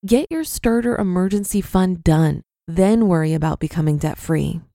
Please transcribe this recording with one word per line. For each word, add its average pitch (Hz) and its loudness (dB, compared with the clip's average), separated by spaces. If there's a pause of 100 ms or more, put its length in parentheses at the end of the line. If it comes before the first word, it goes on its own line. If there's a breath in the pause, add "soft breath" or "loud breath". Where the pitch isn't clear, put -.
Get 233 2
your 320 -4
starter 240 -2
emergency 190 -2
fund 185 0
done, 156 2 (240)
then 196 2
worry 160 2
about 156 -2
becoming 156 -2
debt-free. 156 -4 (140)